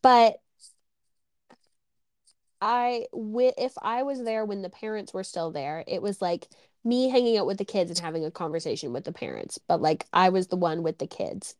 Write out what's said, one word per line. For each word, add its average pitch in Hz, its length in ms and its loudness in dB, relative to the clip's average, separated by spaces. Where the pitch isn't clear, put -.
But 240 400 8
I, 240 500 0
wi-, 233 460 2
if 262 240 -2
I 240 220 -2
was 277 200 -4
there 220 220 -2
when 202 160 -4
the 185 80 -8
parents 214 440 -10
were 190 100 -6
still 165 280 -4
there, 151 360 -6
it - 140 -4
was, 202 200 -4
like, 175 260 -2
me 247 260 2
hanging 247 280 4
out 175 100 2
with 196 100 -2
the 202 80 -6
kids 175 260 -2
and 170 80 -6
having 165 260 -4
a 160 60 -6
conversation 156 640 -4
with 127 120 -6
the - 60 -8
parents. - 460 -10
But, - 240 -6
like, - 320 0
I 185 160 6
was 185 180 0
the - 80 -4
one 170 280 -2
with 160 160 -4
the - 80 -6
kids. - 520 -10